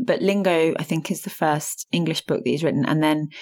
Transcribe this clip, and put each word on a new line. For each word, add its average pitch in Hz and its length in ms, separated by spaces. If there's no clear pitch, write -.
but - 180
Lingo, 185 560
I - 40
think, 160 280
is 170 120
the - 80
first - 600
English 160 360
book - 180
that - 60
he's 147 120
written. - 220
And 156 180
then 151 260